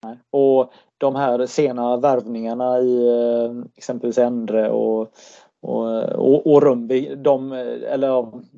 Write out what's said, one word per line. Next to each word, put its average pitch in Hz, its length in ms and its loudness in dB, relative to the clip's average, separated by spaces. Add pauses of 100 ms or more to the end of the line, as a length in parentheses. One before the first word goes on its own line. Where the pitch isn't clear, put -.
Nej. 113 140 -16 (120)
Och 135 440 4 (240)
de 135 180 -2
här 127 300 0
sena 123 520 -2
värvningarna 123 800 0
i, 123 280 2
eh, 120 560 0 (120)
exempelvis 120 420 -6
Endre 113 520 0
och, 110 440 -2 (480)
och, 113 420 -4
och, 147 500 2
och 143 100 8
Rundby, 131 520 0
de, 135 360 -2
eller 123 560 -6
ja, 123 340 -2 (160)